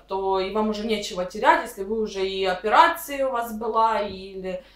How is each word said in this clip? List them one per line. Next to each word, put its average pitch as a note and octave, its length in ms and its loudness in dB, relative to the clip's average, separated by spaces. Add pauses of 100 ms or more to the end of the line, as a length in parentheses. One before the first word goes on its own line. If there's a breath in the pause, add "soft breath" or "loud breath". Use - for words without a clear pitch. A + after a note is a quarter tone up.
то F#3+ 320 0
и G3 140 -2
вам G#3+ 160 2
уже G#3 180 -4
нечего F#3+ 380 -2
терять, B3+ 380 2
если G3+ 200 -10
вы A3 160 -2
уже G3 260 -2
и F#3+ 200 -2
операция C4+ 800 2
у B3+ 40 -2
вас A#3 220 -4
была, A3 480 2
или F#3+ 600 -8 (120 loud breath)